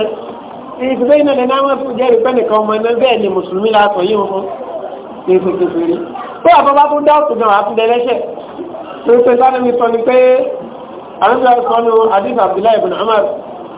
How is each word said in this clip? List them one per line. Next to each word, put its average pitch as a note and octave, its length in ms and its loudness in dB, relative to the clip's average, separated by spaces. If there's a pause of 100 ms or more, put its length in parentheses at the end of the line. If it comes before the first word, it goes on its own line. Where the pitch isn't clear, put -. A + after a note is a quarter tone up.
(800)
Ìfúnpẹ́ B3+ 400 2
iná C#4+ 160 2
lẹ́nu B3+ 200 0
àwọn C4+ 220 0
fún C4 180 -6
jẹ́rìí A#3 260 2
pé B3+ 120 0
nìkan G#3+ 260 0
ọmọ G#3+ 140 0
ẹ̀nà A3 200 -2
bẹ́ẹ̀ A#3 260 2
ni G3+ 100 -2
Mùsùlùmí F#3 420 -2
la G#3+ 160 4
sọ G3 160 -2
yìí G#3+ 140 0
wọn G3 120 -2
fún. F#3+ 160 -6 (760)
Kì F#3 120 0
í F#3 60 4
fi F#3 140 0
kékeré. E3+ 440 -2 (420)
Tó - 120 2
àbọ̀ C#4 240 6
bá C#4+ 100 6
tún D4 200 0
dá D4 100 6
òtún D4 240 2
náà, A3 100 0
wàá G3+ 140 4
tún A#3 140 -6
dẹ A3+ 100 2
lẹ́sẹ̀. A#3+ 320 0 (840)
Tó A3 120 0
ń A#3+ 80 8
pè B3 140 4
sáré B3+ 260 2
mi B3 120 0
sọ A#3+ 140 0
ni A3+ 120 0
pé, B3+ 180 0 (1000)
àwọn A3 200 2
ìjọba B3 260 4
sọ A#3 160 0
nù A#3 140 0 (120)
Hadith G#3+ 340 0
Abdullahi G3 400 2
ibn F3+ 140 -2
Umar, G3+ 320 0 (540)